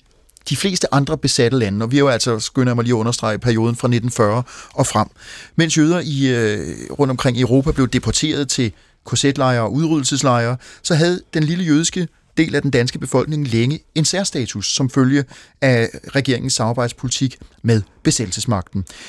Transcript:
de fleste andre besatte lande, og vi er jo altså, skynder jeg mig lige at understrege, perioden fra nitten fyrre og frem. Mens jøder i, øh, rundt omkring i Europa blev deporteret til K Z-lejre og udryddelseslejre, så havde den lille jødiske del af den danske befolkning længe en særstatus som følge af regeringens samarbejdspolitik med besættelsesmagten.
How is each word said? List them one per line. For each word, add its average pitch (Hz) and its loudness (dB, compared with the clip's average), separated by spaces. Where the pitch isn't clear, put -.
de 135 -2
fleste 185 -2
andre 139 0
besatte 131 2
lande, 104 0
og 117 -4
vi 139 2
er 143 4
jo 139 4
altså, 117 0
skynder 127 0
jeg 117 0
mig 117 0
lige 120 2
at 113 2
understrege, 110 -2
perioden 117 2
fra 127 0
nitten 120 0
fyrre 113 2
og 135 0
frem. - 0
Mens 160 2
jøder 165 4
i, 139 0
øh, 104 0
rundt 139 2
omkring 123 0
i 123 0
Europa 135 2
blev 131 2
deporteret 139 -2
til 117 -2
K 127 -2
Z-lejre 127 2
og 110 0
udryddelseslejre, 131 0
så 175 0
havde 175 2
den 160 2
lille 175 0
jødiske 165 0
del 160 2
af 143 0
den 139 -2
danske 127 0
befolkning 143 -2
længe 120 0
en 160 2
særstatus 143 -4
som 135 -2
følge 135 2
af 120 2
regeringens 131 -2
samarbejdspolitik 120 -4
med 110 2
besættelsesmagten. 101 -2